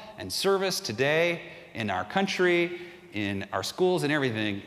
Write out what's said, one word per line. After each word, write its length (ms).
and 140
service 480
today 640
in 160
our 160
country, 760
in 400
our 120
schools 400
and 100
everything, 540